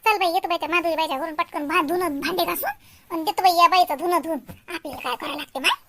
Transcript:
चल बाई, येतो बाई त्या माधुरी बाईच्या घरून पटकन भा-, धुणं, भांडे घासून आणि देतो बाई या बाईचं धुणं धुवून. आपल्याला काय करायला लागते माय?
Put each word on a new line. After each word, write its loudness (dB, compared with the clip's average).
चल 2
बाई, 2
येतो 0
बाई 0
त्या -4
माधुरी 0
बाईच्या -2
घरून -6
पटकन -6
भा-, 2
धुणं, -2
भांडे -2
घासून -4
आणि -4
देतो -2
बाई 6
या 6
बाईचं 4
धुणं 2
धुवून. -4
आपल्याला -10
काय -4
करायला -8
लागते -10
माय? 0